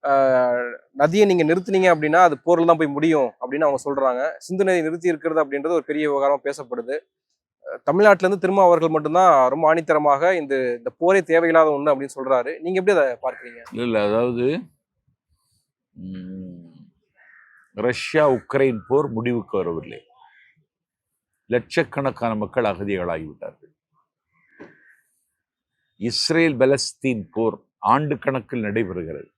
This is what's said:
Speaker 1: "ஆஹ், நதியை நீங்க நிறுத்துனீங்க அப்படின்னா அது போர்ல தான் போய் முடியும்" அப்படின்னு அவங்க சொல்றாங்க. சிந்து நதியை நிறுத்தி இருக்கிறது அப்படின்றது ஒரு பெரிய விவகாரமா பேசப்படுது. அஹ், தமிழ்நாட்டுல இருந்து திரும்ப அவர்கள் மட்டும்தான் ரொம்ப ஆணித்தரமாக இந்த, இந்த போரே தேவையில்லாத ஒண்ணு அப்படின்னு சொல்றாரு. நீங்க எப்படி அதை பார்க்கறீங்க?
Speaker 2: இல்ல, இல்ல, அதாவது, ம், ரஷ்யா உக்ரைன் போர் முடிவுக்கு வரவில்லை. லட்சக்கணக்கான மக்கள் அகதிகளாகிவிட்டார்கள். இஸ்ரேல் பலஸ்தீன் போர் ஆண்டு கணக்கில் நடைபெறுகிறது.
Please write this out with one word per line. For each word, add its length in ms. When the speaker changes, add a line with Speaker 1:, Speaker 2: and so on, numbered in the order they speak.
Speaker 1:
"ஆஹ், 640
நதியை 340
நீங்க 180
நிறுத்துனீங்க 440
அப்படின்னா 340
அது 140
போர்ல 300
தான் 100
போய் 120
முடியும்" 420
அப்படின்னு 360
அவங்க 160
சொல்றாங்க. 380
சிந்து 260
நதியை 200
நிறுத்தி 240
இருக்கிறது 320
அப்படின்றது 300
ஒரு 140
பெரிய 220
விவகாரமா 380
பேசப்படுது. 520
அஹ், 180
தமிழ்நாட்டுல 420
இருந்து 140
திரும்ப 220
அவர்கள் 260
மட்டும்தான் 640
ரொம்ப 160
ஆணித்தரமாக 680
இந்த, 440
இந்த 220
போரே 240
தேவையில்லாத 480
ஒண்ணு 200
அப்படின்னு 260
சொல்றாரு. 440
நீங்க 180
எப்படி 180
அதை 260
பார்க்கறீங்க? 380
Speaker 2:
இல்ல, 140
இல்ல, 200
அதாவது, 420
ம், 720
ரஷ்யா 540
உக்ரைன் 560
போர் 240
முடிவுக்கு 460
வரவில்லை. 440
லட்சக்கணக்கான 880
மக்கள் 300
அகதிகளாகிவிட்டார்கள். 1080
இஸ்ரேல் 600
பலஸ்தீன் 720
போர் 340
ஆண்டு 400
கணக்கில் 440
நடைபெறுகிறது. 760